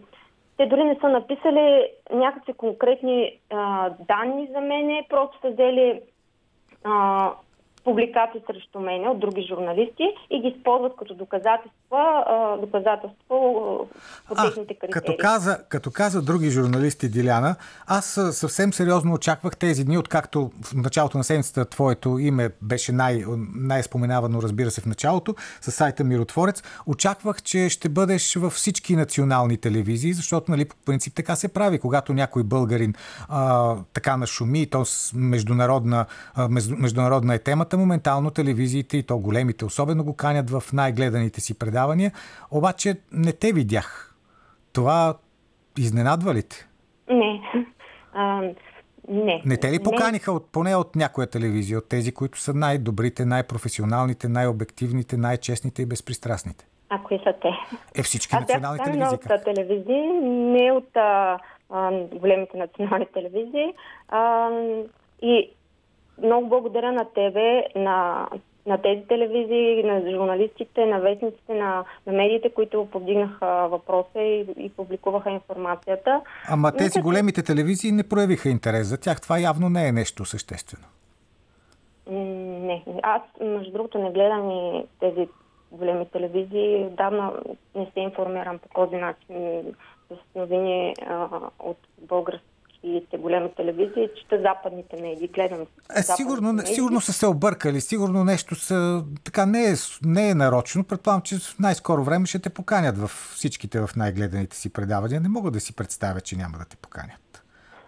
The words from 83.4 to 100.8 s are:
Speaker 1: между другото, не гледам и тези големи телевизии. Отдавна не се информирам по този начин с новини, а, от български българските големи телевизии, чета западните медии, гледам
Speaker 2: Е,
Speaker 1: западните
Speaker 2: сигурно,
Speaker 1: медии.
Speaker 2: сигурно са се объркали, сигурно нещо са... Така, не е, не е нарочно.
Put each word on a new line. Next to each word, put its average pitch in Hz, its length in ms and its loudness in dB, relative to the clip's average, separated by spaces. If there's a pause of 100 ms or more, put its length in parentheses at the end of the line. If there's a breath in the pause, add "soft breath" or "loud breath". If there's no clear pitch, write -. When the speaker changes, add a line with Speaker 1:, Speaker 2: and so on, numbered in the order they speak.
Speaker 1:
между 208 300 -4
другото, 220 260 -6
не 190 140 -2
гледам 202 400 2
и 180 340 -4 (140)
тези 180 280 0 (440)
големи 175 340 -4
телевизии. 190 800 -2
Отдавна 196 480 -2 (420)
не 196 100 -6
се 190 140 -8
информирам 185 600 -6
по - 160 -20
този 180 200 0
начин 180 400 -8 (760 loud breath)
с - 260 -20
новини, 180 580 0 (140)
а, 175 200 -4 (320)
от 175 180 -10 (240)
български 175 440 -4 (380)
българските 175 340 -6
големи 170 400 -2
телевизии, 202 520 -2 (100)
чета 202 220 -2
западните 185 600 -4
медии, 165 260 -6
гледам 185 340 -4
Speaker 2:
Е, 156 40 -10 (240)
Speaker 1:
западните 190 240 0
Speaker 2:
сигурно, 233 400 0
Speaker 1:
медии. 214 220 -2
Speaker 2:
сигурно 240 260 2
са 196 120 -2
се - 140 2
объркали, 151 540 2
сигурно 196 420 2
нещо 180 320 0
са... 175 480 0 (200)
Така, - 220 0
не 226 180 2
е, 208 100 4 (300)
не 185 260 4
е 190 60 4
нарочно. 135 480 4